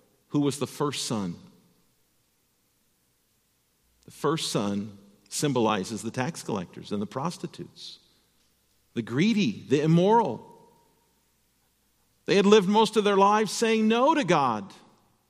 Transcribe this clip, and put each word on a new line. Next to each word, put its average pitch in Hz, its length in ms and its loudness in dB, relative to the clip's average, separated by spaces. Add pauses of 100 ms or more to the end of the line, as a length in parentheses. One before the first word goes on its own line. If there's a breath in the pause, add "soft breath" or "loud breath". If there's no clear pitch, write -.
(300 loud breath)
Who 147 100 -2
was 143 180 0
the 123 80 -6
first - 400 -6
son? 95 300 -6 (2750)
The - 60 -20
first 160 400 -4
son 101 480 -4 (300)
symbolizes 107 760 -2
the 110 80 -8
tax 127 320 -8
collectors - 480 -10
and 104 100 -6
the 107 60 -6
prostitutes, - 960 -12 (920)
the 117 80 -6
greedy, 147 680 -2
the 139 120 2
immoral. 170 640 2 (1800)
They 156 80 0
had 196 120 4
lived 202 220 6
most 214 280 2
of 214 80 2
their 202 120 2
lives 208 360 4
saying 220 340 0
no 240 260 4
to 294 120 0
God. 131 480 0 (580)